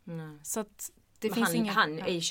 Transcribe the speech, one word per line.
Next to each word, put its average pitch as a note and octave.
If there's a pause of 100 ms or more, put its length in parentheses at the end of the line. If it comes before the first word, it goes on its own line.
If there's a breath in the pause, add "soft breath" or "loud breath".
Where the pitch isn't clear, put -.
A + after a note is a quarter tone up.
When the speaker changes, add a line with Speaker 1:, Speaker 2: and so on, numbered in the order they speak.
Speaker 1:
Nej. D#3
Speaker 2:
Så -
att - (280)
det G#3+
Speaker 1:
Men G#3
Speaker 2:
finns A#3
Speaker 1:
han, G3+
Speaker 2:
inga, A3
Speaker 1:
han E3
Speaker 2:
ja. -
Speaker 1:
är F3 (120)